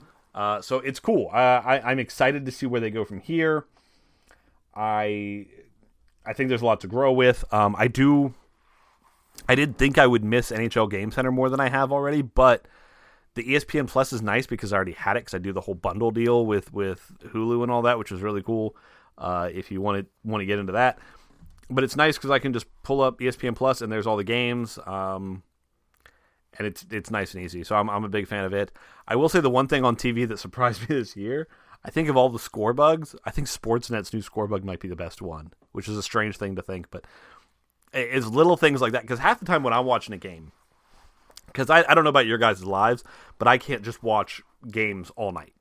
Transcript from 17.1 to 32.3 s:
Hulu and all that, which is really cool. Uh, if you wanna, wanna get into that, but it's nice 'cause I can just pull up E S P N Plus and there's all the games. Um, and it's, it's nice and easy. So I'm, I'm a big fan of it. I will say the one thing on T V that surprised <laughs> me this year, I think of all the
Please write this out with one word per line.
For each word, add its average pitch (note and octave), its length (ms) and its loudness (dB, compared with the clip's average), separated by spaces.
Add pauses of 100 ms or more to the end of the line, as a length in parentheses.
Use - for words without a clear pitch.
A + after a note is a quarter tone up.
Hulu A#2 360 -2
and A#2+ 100 -2
all A#2+ 120 0
that, A#2+ 160 2
which G#2 120 -10
is F#2 100 -8
really G#2 200 -4
cool. A2 340 -4 (400)
Uh, F2+ 380 -4
if F#2 160 -12
you F#2+ 100 -8
wanna, G2 260 -4 (180)
wanna G#2+ 220 -4
get G2+ 120 0
into F#2+ 160 -4
that, B2 240 2 (720)
but C3 140 0
it's C3 120 -2
nice D3+ 220 2
'cause C#3 140 -4
I C3+ 80 4
can C3+ 120 -4
just A#2 140 -4 (160)
pull C#3 180 -2
up B2+ 220 2
E B2+ 60 0
S B2 80 -2
P C3 120 -6
N A#2 60 -2
Plus C3 280 0
and A2 100 -6
there's G#2+ 160 -2
all G#2+ 100 0
the G#2 60 -2
games. A#2+ 640 -2
Um, F#2+ 560 -8 (1160)
and G#2 80 -6
it's, - 240 -10
it's A2 220 -8
nice G2 240 -6
and F2+ 80 -10
easy. E2+ 200 -10
So G#2+ 120 -2
I'm, G#2 160 0
I'm G#2 120 -2
a G#2 60 -6
big G2+ 180 -4
fan G2+ 160 -6
of F#2+ 100 -4
it. G2+ 180 -2 (360)
I A2 80 0
will D3+ 140 4
say F3+ 100 4
the C3+ 120 2
one C3 160 2
thing C3 180 0
on A#2+ 100 2
T B2 140 -2
V A#2+ 160 -2
that A2 140 -6
surprised A2+ 420 -2
<laughs> A#2 80 -12
me D3+ 60 0
this A#2+ 200 -4
year, B2+ 320 -6 (380)
I - 60 -14
think D#3+ 180 -2
of C3 80 4
all B2+ 120 6
the A#2 100 -8